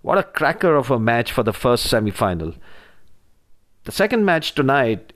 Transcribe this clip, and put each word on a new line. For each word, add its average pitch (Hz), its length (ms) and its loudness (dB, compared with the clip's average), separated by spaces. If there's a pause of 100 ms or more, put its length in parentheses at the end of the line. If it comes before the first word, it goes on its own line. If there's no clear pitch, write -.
What 185 160 0
a 185 60 0
cracker 156 500 0
of 131 160 0
a 123 80 2
match 117 320 0
for 120 140 0
the 107 80 0
first 120 320 0
semi-final. 95 720 -2 (1300)
The - 80 -12
second 214 320 0
match 165 320 0
tonight 131 600 0